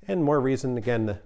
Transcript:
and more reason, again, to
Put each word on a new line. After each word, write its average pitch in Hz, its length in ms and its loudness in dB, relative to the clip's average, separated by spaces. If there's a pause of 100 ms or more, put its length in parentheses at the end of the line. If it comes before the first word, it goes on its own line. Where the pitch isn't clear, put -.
and 190 160 0
more 147 180 4
reason, 127 380 0
again, 113 300 0
to 101 180 -4